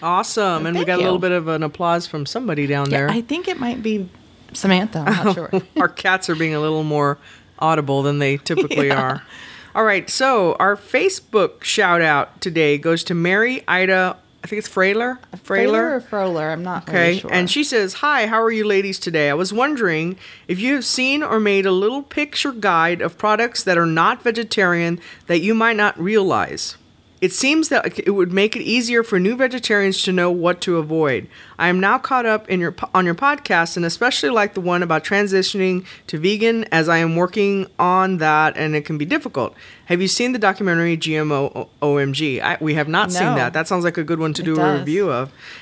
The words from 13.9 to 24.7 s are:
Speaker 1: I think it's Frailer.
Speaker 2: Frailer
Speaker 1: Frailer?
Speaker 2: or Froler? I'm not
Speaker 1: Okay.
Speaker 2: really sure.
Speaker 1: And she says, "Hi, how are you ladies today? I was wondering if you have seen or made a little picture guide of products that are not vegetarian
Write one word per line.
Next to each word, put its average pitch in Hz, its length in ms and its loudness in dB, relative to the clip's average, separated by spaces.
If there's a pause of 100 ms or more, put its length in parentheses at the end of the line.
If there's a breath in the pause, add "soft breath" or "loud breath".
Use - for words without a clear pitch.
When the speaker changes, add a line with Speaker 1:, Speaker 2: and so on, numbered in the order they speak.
Speaker 1:
I - 20 -14
think 208 120 -8
it's 208 100 -8
Frailer. 226 500 0 (240)
Speaker 2:
Frailer - 0 -
Speaker 1:
Frailer? 226 520 0
Speaker 2:
or 247 80 -4
Froler? 175 500 -4
I'm 160 100 -6
not 180 240 -8
Speaker 1:
Okay. 170 220 2
Speaker 2:
really 185 120 0
sure. - 120 -8
Speaker 1:
And 180 180 0
she 294 140 0
says, 208 300 0
"Hi, 277 320 0
how 226 160 0
are 226 100 0
you 214 140 -2
ladies 196 320 0
today? 156 320 0
I 143 40 0
was 180 160 -2
wondering 202 680 -2 (280 loud breath)
if 175 140 -4
you 254 140 0
have 262 100 -2
seen 269 380 0
or 220 180 0
made 202 240 2
a 190 80 2
little 220 300 0
picture 294 500 -4
guide 175 480 0
of 165 160 -4
products 220 460 -2
that 175 160 2
are 170 80 2
not 170 360 2
vegetarian 180 800 0 (260 loud breath)